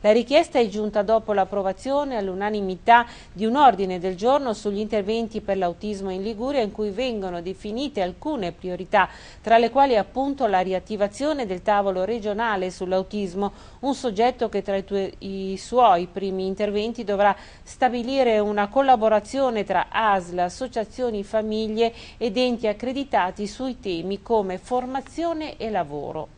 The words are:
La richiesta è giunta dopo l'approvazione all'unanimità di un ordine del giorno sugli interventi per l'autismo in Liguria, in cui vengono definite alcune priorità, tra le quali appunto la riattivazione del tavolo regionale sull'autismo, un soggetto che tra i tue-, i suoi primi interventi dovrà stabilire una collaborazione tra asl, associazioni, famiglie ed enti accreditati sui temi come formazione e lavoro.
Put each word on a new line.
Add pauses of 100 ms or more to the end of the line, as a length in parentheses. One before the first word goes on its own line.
La
richiesta
è
giunta
dopo
l'approvazione
all'unanimità (260)
di
un
ordine
del
giorno
sugli
interventi
per
l'autismo
in
Liguria,
in
cui
vengono
definite
alcune
priorità, (340)
tra
le
quali
appunto
la
riattivazione
del
tavolo
regionale
sull'autismo, (300)
un
soggetto
che
tra
i
tue-,
i
suoi
primi
interventi
dovrà (260)
stabilire
una
collaborazione
tra
asl,
associazioni,
famiglie (240)
ed
enti
accreditati
sui
temi
come
formazione
e
lavoro.